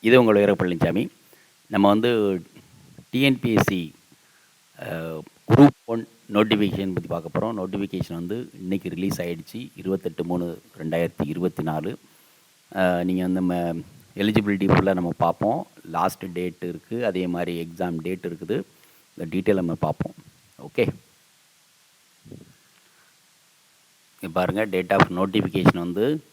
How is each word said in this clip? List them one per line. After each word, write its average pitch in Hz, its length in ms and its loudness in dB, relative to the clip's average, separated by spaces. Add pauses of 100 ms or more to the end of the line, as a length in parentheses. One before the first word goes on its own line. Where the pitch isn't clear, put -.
இது 120 200 8
உங்கள் 113 140 6
வீர 101 180 6
பழனிசாமி. 87 560 0 (580)
நம்ம 101 220 4
வந்து 107 540 2 (680)
டி 123 100 -2
என் 135 200 2
பி 117 120 0
எஸ் 101 140 4
சி, 87 260 -2 (880)
அஹ், 82 380 -8 (300)
குரூப் 135 360 8
ஒன் 113 240 -6 (240)
நோட்டிஃபிகேஷன் 104 600 2
பத்தி 87 160 -6
பார்க்க 85 320 -4
போறோம். 110 180 -4
நோட்டிஃபிகேஷன் 92 560 -6
வந்து 90 360 -8 (100)
இன்னைக்கு 92 280 -4
ரிலீஸ் 87 320 -4
ஆயிடுச்சு, 87 560 -8
இருபத்தெட்டு 90 480 -4
மூணு 87 340 -4 (200)
ரெண்டாயிரத்தி 80 480 -2
இருபத்தி 85 360 -4
நாலு. 78 360 -4 (760)
அஹ், 90 300 2
நீங்க 92 180 0
வந்து 92 180 0
நம்ம 87 340 0 (420)
எலிஜிபிலிட்டி 101 520 0
ஃபுல்லா 95 260 0
நம்ம 87 220 -2
பார்ப்போம். 101 500 -2 (240)
லாஸ்ட் 82 420 -4
டேட் 87 300 -6
இருக்கு, 113 440 -6
அதே 92 200 -2
மாதிரி 87 400 -4
எக்ஸாம் 85 360 -6
டேட் 90 240 -6
இருக்குது. 85 360 -6 (560)
இந்த 85 180 -6
டீட்டெயில் 98 180 2
நம்ம 85 200 0
பார்ப்போம். - 400 -4 (480)
ஓகே, 131 260 -2 (3250)
இங்க 87 120 -10
பாருங்க, 90 340 0
date 92 260 0
of 98 160 4
notification 92 720 0
வந்து 101 420 -2 (120)